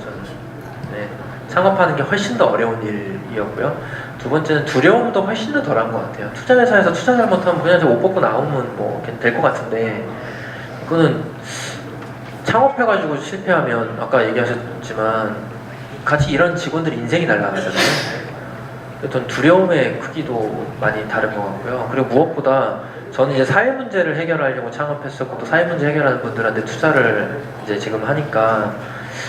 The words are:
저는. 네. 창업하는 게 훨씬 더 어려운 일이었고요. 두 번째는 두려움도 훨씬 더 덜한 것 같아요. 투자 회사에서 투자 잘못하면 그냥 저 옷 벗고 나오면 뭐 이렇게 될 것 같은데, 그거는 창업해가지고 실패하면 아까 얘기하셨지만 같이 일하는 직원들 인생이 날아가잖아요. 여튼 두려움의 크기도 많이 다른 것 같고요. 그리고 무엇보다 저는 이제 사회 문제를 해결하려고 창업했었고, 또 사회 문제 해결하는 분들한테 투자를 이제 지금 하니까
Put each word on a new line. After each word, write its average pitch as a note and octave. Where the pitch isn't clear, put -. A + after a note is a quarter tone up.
저는. -
네. G#2
창업하는 F#3
게 C#3
훨씬 G#3
더 E3
어려운 A2+
일이었고요. G#2
두 B2+
번째는 D3+
두려움도 G#3
훨씬 A3
더 C#4+
덜한 A2+
것 A2+
같아요. G#2
투자 -
회사에서 G#3
투자 B3
잘못하면 F#3
그냥 E3+
저 D#3
옷 -
벗고 F#3+
나오면 B2+
뭐 G#2
이렇게 A#2
될 A#2
것 -
같은데, A2
그거는 D#3+
창업해가지고 A3
실패하면 C3
아까 A#2+
얘기하셨지만 A2
같이 D3
일하는 E3+
직원들 D#3+
인생이 A#2+
날아가잖아요. F#2+
여튼 C3
두려움의 E3
크기도 A2
많이 G#2+
다른 A2
것 G#2
같고요. A2+
그리고 C3
무엇보다 C3+
저는 C#3
이제 C3
사회 A3
문제를 G3+
해결하려고 C#3+
창업했었고, C#3+
또 -
사회 E3
문제 E3+
해결하는 C#3
분들한테 A2+
투자를 A2+
이제 G#2
지금 A2
하니까 A2